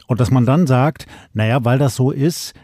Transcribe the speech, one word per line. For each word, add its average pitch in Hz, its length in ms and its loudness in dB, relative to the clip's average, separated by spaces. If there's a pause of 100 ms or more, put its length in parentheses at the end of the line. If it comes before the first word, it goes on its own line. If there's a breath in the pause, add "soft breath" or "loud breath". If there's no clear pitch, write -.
Und 117 120 -2
dass 110 140 0
man 127 120 2
dann 143 220 2
sagt, 131 400 0 (280 loud breath)
„Na 110 120 0
ja, 123 180 0
weil 123 140 2
das 139 160 0
so 127 160 0
ist, 147 420 -4 (120 soft breath)